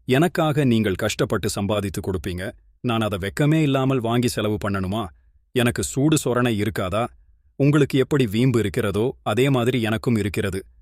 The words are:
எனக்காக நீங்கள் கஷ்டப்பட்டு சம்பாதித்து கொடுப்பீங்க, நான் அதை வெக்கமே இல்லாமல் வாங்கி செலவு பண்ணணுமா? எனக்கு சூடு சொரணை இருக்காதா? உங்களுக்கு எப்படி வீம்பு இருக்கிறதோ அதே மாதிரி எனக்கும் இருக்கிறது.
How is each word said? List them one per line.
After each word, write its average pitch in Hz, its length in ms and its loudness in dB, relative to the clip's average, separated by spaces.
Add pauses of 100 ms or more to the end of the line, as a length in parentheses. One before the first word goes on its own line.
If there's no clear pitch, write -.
எனக்காக 151 580 2
நீங்கள் 110 320 2
கஷ்டப்பட்டு 110 540 -2
சம்பாதித்து 101 520 -2
கொடுப்பீங்க, 92 500 -6 (300)
நான் 113 200 -2
அதை 104 180 -2
வெக்கமே 147 420 0
இல்லாமல் 135 380 0
வாங்கி 120 280 0
செலவு 104 360 -2
பண்ணணுமா? 101 420 -4 (460)
எனக்கு 120 320 0
சூடு 147 420 2
சொரணை 120 360 2
இருக்காதா? 104 460 -2 (480)
உங்களுக்கு 143 440 2
எப்படி 131 280 2
வீம்பு 117 320 2
இருக்கிறதோ 104 640 -2
அதே 120 260 2
மாதிரி 127 320 0
எனக்கும் 110 340 0
இருக்கிறது. 101 500 -2 (160)